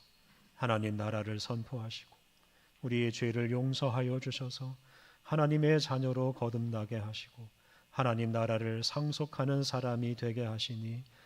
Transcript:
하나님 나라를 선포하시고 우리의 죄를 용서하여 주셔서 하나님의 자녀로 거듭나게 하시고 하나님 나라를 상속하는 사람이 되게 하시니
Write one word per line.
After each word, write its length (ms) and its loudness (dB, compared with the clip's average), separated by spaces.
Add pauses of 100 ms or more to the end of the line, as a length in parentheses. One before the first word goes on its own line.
(540)
하나님 420 2
나라를 440 -2
선포하시고 760 -8 (680)
우리의 280 2
죄를 400 0
용서하여 720 0
주셔서 560 -6 (480)
하나님의 560 6
자녀로 540 2
거듭나게 640 -2
하시고 520 -8 (420)
하나님 400 2
나라를 540 0
상속하는 800 0
사람이 520 0
되게 280 -2
하시니 580 -4 (240)